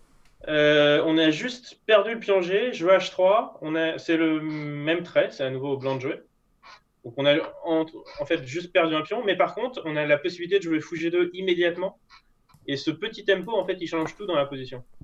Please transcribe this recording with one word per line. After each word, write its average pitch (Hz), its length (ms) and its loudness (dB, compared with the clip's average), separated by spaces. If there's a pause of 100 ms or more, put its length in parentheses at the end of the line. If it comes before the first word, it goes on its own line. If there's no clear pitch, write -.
(480)
euh, 147 580 4
on 160 120 2
a 160 120 6
juste 233 560 -6
perdu 214 280 4
le 226 60 -6
pion 196 220 2
G, 202 300 0
joué 180 220 4
H 185 180 2
trois, 190 500 2
on 156 140 -4
a, 160 220 0
c'est 165 180 0
le 160 240 2
même 151 640 -4
trait, 175 280 0
c'est - 120 -6
à 131 60 -2
nouveau 131 240 -6
au 131 40 -2
blanc 131 180 -2
de 127 60 -6
jouer. 151 200 -6 (800)
Donc 120 140 -14
on 139 80 -2
a 143 100 6 (300)
en, 160 200 2 (340)
en 147 60 -4
fait 151 200 -2
juste 165 260 -10
perdu 165 240 2
un 156 60 0
pion, 214 240 -6
mais 190 100 2
par 175 200 0
contre 247 300 -6
on 156 120 -6
a 151 80 -2
la 147 120 4
possibilité 175 420 -2
de 190 40 -2
jouer 160 160 -2
fou 151 160 -8
G 165 140 -4
deux 175 240 0
immédiatement. 180 640 -2 (680)
Et 143 100 -4
ce 156 140 -4
petit 208 340 -8
tempo 190 320 0
en 185 80 0
fait 185 160 -4
il 165 60 -8
change 160 280 -6
tout 208 100 -14
dans 180 100 -4
la 143 100 2
position. 131 380 -12 (200)